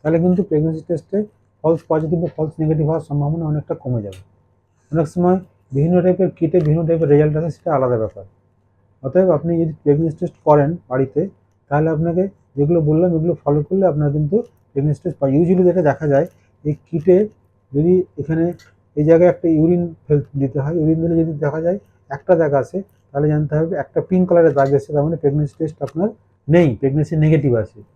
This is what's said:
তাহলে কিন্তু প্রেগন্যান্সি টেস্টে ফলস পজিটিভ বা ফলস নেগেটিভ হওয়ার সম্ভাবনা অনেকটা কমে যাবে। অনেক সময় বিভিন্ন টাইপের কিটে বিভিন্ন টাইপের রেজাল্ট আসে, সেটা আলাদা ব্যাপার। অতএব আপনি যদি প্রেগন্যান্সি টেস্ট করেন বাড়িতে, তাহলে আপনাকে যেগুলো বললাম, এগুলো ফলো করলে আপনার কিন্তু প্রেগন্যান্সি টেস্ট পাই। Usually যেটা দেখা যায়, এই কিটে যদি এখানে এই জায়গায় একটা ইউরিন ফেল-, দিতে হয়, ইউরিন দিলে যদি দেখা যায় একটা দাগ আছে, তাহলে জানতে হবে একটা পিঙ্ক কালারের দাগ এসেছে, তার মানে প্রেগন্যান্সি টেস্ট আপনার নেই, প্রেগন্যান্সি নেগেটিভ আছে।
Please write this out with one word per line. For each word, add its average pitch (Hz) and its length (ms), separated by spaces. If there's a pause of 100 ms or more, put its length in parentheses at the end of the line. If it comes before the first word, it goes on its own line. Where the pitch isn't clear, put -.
তাহলে 156 220
কিন্তু 185 260
প্রেগন্যান্সি 156 380
টেস্টে 170 300 (440)
ফলস 160 200 (100)
পজিটিভ 160 320
বা 165 120
ফলস 156 240
নেগেটিভ 156 300
হওয়ার 160 200
সম্ভাবনা 147 420
অনেকটা 147 220 (100)
কমে 123 220
যাবে। 95 160 (720)
অনেক 151 160
সময় 180 300 (360)
বিভিন্ন 160 280
টাইপের 180 360
কিটে 165 220
বিভিন্ন 156 280
টাইপের 160 260
রেজাল্ট 151 260
আসে, 165 160
সেটা - 220
আলাদা 123 200
ব্যাপার। 104 280 (760)
অতএব 180 340
আপনি 165 140 (100)
যদি 160 120 (100)
প্রেগন্যান্সি 151 360
টেস্ট 175 160 (120)
করেন 147 220 (200)
বাড়িতে, 135 320 (480)
তাহলে 151 200
আপনাকে 165 340 (320)
যেগুলো 147 260
বললাম, 156 360
এগুলো 165 160 (100)
ফলো 147 200
করলে 190 280
আপনার 147 200
কিন্তু 156 260 (340)
প্রেগন্যান্সি 143 320
টেস্ট 170 160
পাই। 139 100 (120)
Usually 180 280
যেটা 180 120
দেখা 151 260
যায়, 143 200 (380)
এই 147 80 (140)
কিটে 170 300 (580)
যদি 165 180 (240)
এখানে 160 280 (500)
এই 151 100
জায়গায় 165 240
একটা 175 200
ইউরিন 165 340 (220)
ফেল-, 147 300
দিতে 135 240
হয়, 147 200
ইউরিন 160 220
দিলে 170 200
যদি 160 180
দেখা 147 220
যায় 175 160 (320)
একটা 139 260
দাগ 156 180
আছে, 139 240 (320)
তাহলে 147 180
জানতে 151 280
হবে 160 180 (100)
একটা - 180
পিঙ্ক 185 280
কালারের 165 240
দাগ 139 200
এসেছে, 139 200
তার 143 100
মানে 160 140
প্রেগন্যান্সি 147 420
টেস্ট 156 240
আপনার 170 260 (380)
নেই, 165 280
প্রেগন্যান্সি 147 400
নেগেটিভ 151 380
আছে। 107 260 (160)